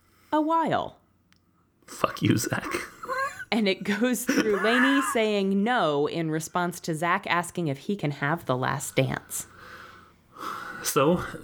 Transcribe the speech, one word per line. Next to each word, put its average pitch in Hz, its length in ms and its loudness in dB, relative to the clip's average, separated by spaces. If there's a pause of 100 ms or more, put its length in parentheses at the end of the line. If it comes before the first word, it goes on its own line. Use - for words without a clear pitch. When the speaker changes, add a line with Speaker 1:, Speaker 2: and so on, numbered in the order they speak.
(320)
Speaker 1:
"A 302 80 4
while." 294 580 0 (880)
Speaker 2:
Fuck - 360 -2
you, - 160 4
Zach. - 340 -4
<laughs> - 20 -4 (800)
Speaker 1:
And 220 160 2
it 190 140 0
goes 214 440 0
through 214 360 2
Lainey 254 400 4 (100)
saying 202 520 2
no 165 420 2
in 165 240 -2
response 175 480 -2
to - 160 -4
Zach 175 320 0
asking 170 400 0
if 135 120 -2
he - 180 -4
can 151 160 -2
have 147 340 -2
the 127 100 2
last 131 380 -2
dance. - 540 -2 (1400)
Speaker 2:
So, 151 400 4 (200)